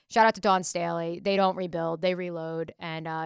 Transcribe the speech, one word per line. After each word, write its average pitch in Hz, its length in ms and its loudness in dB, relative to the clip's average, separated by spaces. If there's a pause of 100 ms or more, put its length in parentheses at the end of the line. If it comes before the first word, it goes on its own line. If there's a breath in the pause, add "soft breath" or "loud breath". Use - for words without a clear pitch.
(100)
Shout 226 160 6
out 220 80 4
to 185 80 -14
Dawn 190 200 4
Staley. 170 600 -4
They 196 120 2
don't 190 200 4
rebuild, 165 460 -4
they 185 120 2
reload. 165 640 -6
And, 160 300 -8
uh, 160 180 -6